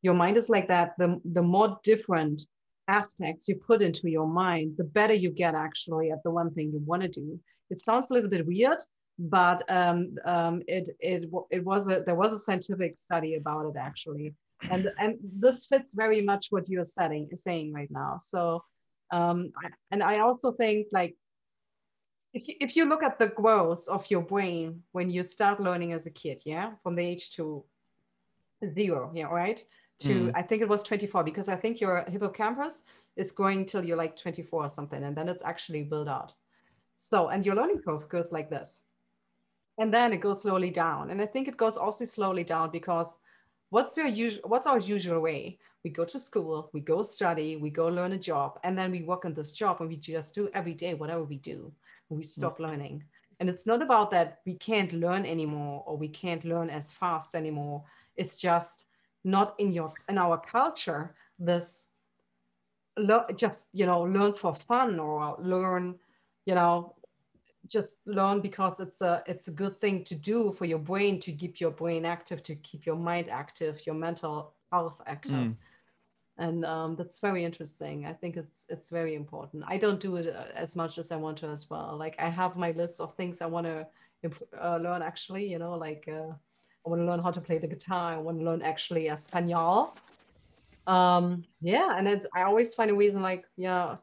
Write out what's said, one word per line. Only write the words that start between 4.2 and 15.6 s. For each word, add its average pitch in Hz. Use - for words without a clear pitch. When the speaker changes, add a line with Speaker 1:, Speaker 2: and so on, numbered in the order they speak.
Speaker 1:
mind, 165
the 180
better 214
you 185
get 165
actually 160
at 156
the 170
one 170
thing 151
you 151
wanna 175
do. 156
It 185
sounds 247
a 262
little 220
bit 175
weird, 240
but, 175
um, 180
um, 170
it, 180
it, 175
w-, 175
it 180
was 196
a, 185
there 175
was 208
a 208
scientific 185
study 160
about 151
it 147
actually. 147
And, 185
and 220
this 208